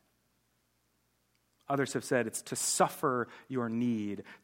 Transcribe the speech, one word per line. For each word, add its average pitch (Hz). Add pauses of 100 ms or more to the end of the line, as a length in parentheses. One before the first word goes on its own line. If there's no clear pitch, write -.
(1700)
Others 139
have 123
said 120
it's -
to -
suffer 127 (200)
your 123
need, 110 (220)